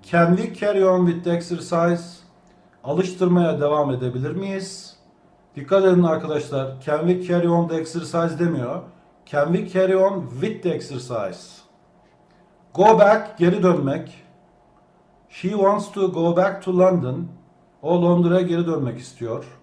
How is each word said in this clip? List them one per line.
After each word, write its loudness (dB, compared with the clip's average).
"Can 4
we -4
carry 2
on 4
with -2
the -2
exercise?" -2
Alıştırmaya 0
devam 0
edebilir -6
miyiz? -10
Dikkat 2
edin 6
arkadaşlar. -2
"Can -2
we 0
carry 0
on 2
the -4
exercise?" -4
demiyor. -4
"Can 0
we -2
carry 2
on 0
with -6
the -2
exercise?" -10
Go 6
back, 4
geri 2
dönmek. -2
"She -8
wants 0
to -2
go 0
back 0
to -2
London." 2
O 0
Londra'ya 4
geri -2
dönmek -4
istiyor. -12